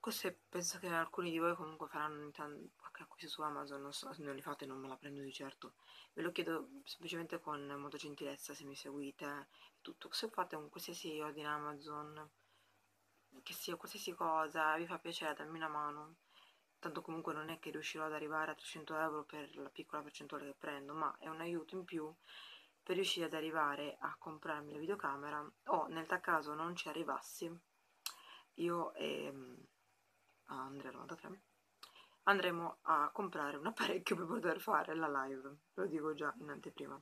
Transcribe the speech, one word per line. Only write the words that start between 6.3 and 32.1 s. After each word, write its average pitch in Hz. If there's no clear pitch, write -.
chiedo 170
semplicemente 170
con 143
molta 143
gentilezza 143
se 143
mi 139
seguite 139
e -
tutto. -
Se -
fate 180
un 151
qualsiasi 170
ordine 151
Amazon, 151
che -
sia -
qualsiasi -
cosa, 160
vi 170
fa 170
piacere, 165
dammi 151
una 160
mano, 151
tanto 170
comunque 165
non 156
è 160
che 156
riuscirò 156
ad 156
arrivare 156
a -
trecento 160
euro 156
per 147
la 139
piccola 151
percentuale 147
che 139
prendo, 143
ma 156
è -
un 160
aiuto 170
in 185
più 160
per 185
riuscire 180
ad 156
arrivare 151
a -
comprarmi 151
la 147
videocamera, 147
o 175
nel 160
tal 180
caso 151
non 165
ci -
arrivassi, 151
io 170
e, 147
mm, 131
Andrea 135
novantatré 165